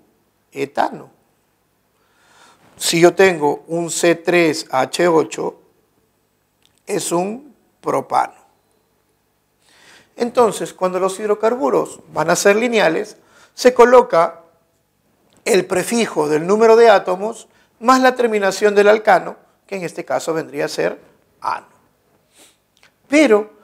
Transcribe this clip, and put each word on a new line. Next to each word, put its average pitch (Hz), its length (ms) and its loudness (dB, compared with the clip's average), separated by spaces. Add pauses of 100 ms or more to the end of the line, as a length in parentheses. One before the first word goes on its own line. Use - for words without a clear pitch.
(520)
etano. - 600 -8 (1600)
Si - 240 -4
yo 175 160 4
tengo 165 520 2
un 165 220 -6
C 170 260 0
tres 170 540 -2
H 131 380 -2
ocho, 160 540 -2 (1200)
es 180 280 -6
un 214 420 -8 (240)
propano. 131 560 -4 (1800)
Entonces, 226 560 -2
cuando 185 260 -4
los 190 180 -4
hidrocarburos 220 840 -4 (100)
van 156 180 -4
a 175 60 2
ser 202 220 2
lineales, 214 580 -2 (380)
se 247 200 4
coloca 233 680 4 (1040)
el 185 200 2
prefijo 190 640 -4
del 156 180 -2
número 220 300 4
de 233 140 6
átomos 196 580 0 (320)
más 254 220 2
la 254 120 2
terminación 208 640 -2
del 208 140 4
alcano, 202 480 0 (300)
que 196 100 -10
en 180 60 -10
este 165 220 -10
caso 135 260 -6
vendría 147 340 -6
a 147 40 -8
ser - 320 -6 (400)
ano. - 240 -8 (1400)
Pero 226 440 2 (120)